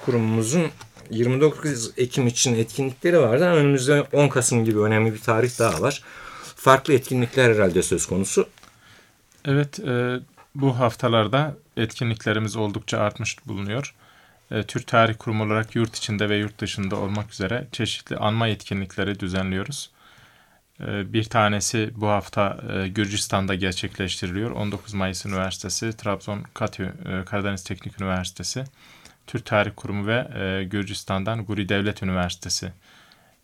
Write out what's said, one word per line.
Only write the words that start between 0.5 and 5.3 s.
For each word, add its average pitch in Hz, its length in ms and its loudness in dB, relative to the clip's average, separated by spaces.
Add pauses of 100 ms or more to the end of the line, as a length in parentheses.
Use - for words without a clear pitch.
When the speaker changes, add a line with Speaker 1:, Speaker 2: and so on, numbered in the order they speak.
Speaker 1:
yirmi 120 320 2
dokuz 143 560 0
Ekim 127 300 2
için 120 280 2
etkinlikleri 135 640 2
vardı. 131 260 6
Önümüzde 143 560 4
on 143 280 4
Kasım 120 360 4
gibi 110 140 2
önemli 107 340 4
bir 107 80 -10
tarih 120 380 2